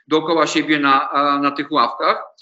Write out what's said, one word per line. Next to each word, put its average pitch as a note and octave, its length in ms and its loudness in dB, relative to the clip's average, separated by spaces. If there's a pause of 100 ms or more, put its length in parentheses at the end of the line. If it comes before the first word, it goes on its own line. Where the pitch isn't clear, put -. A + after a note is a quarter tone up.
dookoła D#3 380 0
siebie D3+ 320 0
na, C#3 320 2
a, C#3+ 280 0
na C#3+ 120 0
tych C#3+ 220 -8
ławkach, D#3 500 0 (200)